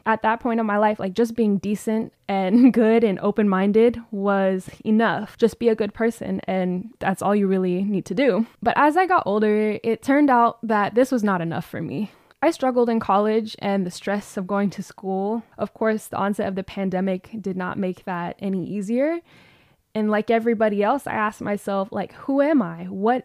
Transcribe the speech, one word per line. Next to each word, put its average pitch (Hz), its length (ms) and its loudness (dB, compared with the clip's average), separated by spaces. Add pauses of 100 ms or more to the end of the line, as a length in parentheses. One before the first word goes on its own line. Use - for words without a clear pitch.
At 220 180 0
that 220 180 0
point 226 200 -2
of 220 60 -2
my 208 100 0
life, 214 240 2
like, 190 140 -6
just 226 200 0
being 208 220 2
decent 214 560 -4 (160)
and 202 440 6
<laughs> 233 100 4
good 226 200 4
and 202 180 2
open-minded 208 800 2 (120)
was 196 580 -2 (160)
enough. 214 540 0
Just 226 200 2
be 233 120 2
a 220 40 4
good 208 200 -4
person, 226 520 -4
and 185 520 -2
that's - 240 -2
all 202 120 2
you 202 120 2
really 185 360 0
need 196 240 -2
to 185 80 -6
do. 226 300 2 (160)
But - 160 0
as 294 220 4
I 370 80 2
got 359 180 2
older, 214 580 0
it 226 200 -2
turned 285 260 4
out 240 340 4
that 208 340 0
this 262 140 4
was 233 140 0
not 190 160 2
enough 165 240 -4
for - 160 -10
me. 175 300 -6 (320)
I 311 80 4
struggled 247 400 0
in 226 100 0
college, 214 600 0
and 196 260 -2
the 175 40 -6
stress - 460 -6
of 190 100 -6
going 202 220 0
to 190 140 -8
school, 196 640 -6 (120)
of 202 160 -6
course, 220 360 -2
the - 100 -8
onset 196 280 -2
of 190 100 -4
the 190 60 -6
pandemic 190 680 -4 (100)
did 185 160 -6
not 180 220 -6
make 185 260 -6
that 175 340 -8
any 190 280 -6
easier. 240 540 -2 (720)
And 214 160 0
like 214 200 0
everybody 220 520 2
else, 254 240 0
I - 80 -4
asked 214 260 -2
myself, 202 500 -4
like, 202 220 -6
"Who 277 300 -2
am 294 180 4
I? 170 240 -6
What 196 400 -2